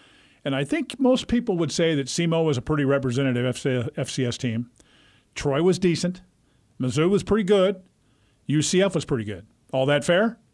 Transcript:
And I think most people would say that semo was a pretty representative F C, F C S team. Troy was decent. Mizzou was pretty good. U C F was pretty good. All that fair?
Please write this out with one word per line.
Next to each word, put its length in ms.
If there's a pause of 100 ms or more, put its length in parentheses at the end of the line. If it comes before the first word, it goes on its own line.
(440)
And 100
I 80
think 380
most 260
people 300
would 160
say 220
that 140
semo 360
was 140
a 40
pretty 220
representative 640
F 120
C, 240 (140)
F 140
C 160
S 100
team. 340 (640)
Troy 280
was 160
decent. 420 (580)
Mizzou 300
was 140
pretty 220
good. 360 (680)
U 140
C 220
F 120
was 120
pretty 180
good. 220 (260)
All 140
that 180
fair? 340 (160)